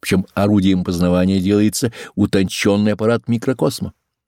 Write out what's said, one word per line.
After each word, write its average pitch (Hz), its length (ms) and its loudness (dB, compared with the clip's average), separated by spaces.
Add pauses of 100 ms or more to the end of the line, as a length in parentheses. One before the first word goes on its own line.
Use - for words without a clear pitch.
причем 95 320 -2
орудием 95 500 2
познавания 90 560 0
делается 104 540 0 (220)
утонченный 101 760 0
аппарат 110 380 -2
микрокосма. 127 640 -2 (340)